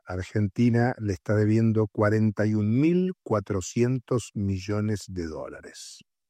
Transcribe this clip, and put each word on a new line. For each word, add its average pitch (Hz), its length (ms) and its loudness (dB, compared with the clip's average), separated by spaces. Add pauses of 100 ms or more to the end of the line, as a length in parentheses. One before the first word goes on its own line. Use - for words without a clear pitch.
Argentina 113 920 0
le 104 140 -4
está 104 240 -2
debiendo 107 520 4
cuarenta 107 580 2
y 107 80 0
un 107 260 2
mil 180 320 2 (100)
cuatrocientos 117 1120 -2
millones 101 760 -2
de 90 160 -6
dólares. 69 760 -14 (300)